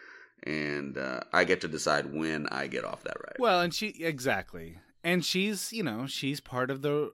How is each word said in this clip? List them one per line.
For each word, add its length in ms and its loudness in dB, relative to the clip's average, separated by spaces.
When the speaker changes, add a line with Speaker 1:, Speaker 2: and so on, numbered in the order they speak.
Speaker 1:
and, 540 -4
uh, 220 -2
I 120 8
get 180 4
to 60 -2
decide 440 0
when 360 0
I 200 -2
get 160 -4
off 200 -8
that 180 -6
ride." 160 -12
Speaker 2:
Well, 220 6
and 140 2
she, 140 -2
exactly. 800 -2
And 200 4
she's, 480 0
you 100 -4
know, 240 -2
she's 340 -2
part 300 0
of 120 -4
the, 320 2